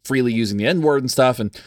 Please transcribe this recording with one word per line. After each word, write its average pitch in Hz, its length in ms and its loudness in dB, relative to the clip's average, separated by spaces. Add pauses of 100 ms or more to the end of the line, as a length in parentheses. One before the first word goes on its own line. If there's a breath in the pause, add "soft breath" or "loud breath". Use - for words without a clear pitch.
freely 127 260 0
using 110 260 -2
the 104 80 -2
N-word 151 380 2
and 127 80 -4
stuff. 127 260 2
And 107 160 -6 (140 loud breath)